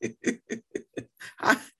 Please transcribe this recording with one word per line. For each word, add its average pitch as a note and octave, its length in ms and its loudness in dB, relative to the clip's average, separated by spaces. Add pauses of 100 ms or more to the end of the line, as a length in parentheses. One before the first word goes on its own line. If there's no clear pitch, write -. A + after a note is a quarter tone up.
(1400)
I, D#4 160 6 (240)